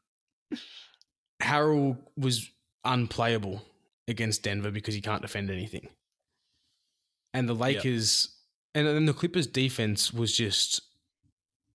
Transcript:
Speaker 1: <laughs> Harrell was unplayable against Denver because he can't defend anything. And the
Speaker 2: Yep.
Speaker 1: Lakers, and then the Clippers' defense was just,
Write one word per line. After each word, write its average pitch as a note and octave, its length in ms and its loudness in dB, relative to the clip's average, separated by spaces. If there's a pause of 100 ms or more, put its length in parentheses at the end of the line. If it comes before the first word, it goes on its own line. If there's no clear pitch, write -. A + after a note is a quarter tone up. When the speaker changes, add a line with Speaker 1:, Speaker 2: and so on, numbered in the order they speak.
(720)
Speaker 1:
<laughs> - 720 -14
Harrell D3 560 4 (200)
was B2+ 320 0 (360)
unplayable A#2 760 0 (480)
against A2 340 -2
Denver G2+ 260 -2
because G#2 240 -6
he G#2 60 -4
can't G#2 220 -4
defend G2 280 -6
anything. F#2 380 -8 (1500)
And C3 140 0
the A#2 60 0
Speaker 2:
Yep. A2+ 80 -2
Speaker 1:
Lakers, A#2+ 720 2 (400)
and D3+ 100 2
then D3+ 200 4
the D3 80 4
Clippers' - 340 0
defense B2 640 0
was A#2 220 0
just, - 460 0 (920)